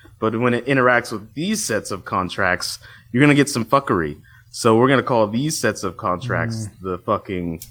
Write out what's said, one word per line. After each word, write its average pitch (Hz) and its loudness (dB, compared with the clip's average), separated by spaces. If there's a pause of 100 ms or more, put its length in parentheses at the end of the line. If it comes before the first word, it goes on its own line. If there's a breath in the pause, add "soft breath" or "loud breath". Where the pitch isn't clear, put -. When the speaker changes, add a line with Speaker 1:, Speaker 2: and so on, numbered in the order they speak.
(200 soft breath)
Speaker 1:
But 110 0
when 123 2
it 120 -2
interacts 123 2
with 107 -10
these 208 -4
sets 107 -4
of 92 -8
contracts, 90 -2 (320 loud breath)
you're 123 2
gonna 147 6
get 143 4
some 113 -2
fuckery. 90 0 (320 soft breath)
So 113 4
we're 127 6
gonna 127 4
call 113 2
these 135 -2
sets 107 -2
of 90 -6
contracts 98 -4
Speaker 2:
Mm. - -18
Speaker 1:
the 92 -6
fucking 90 -4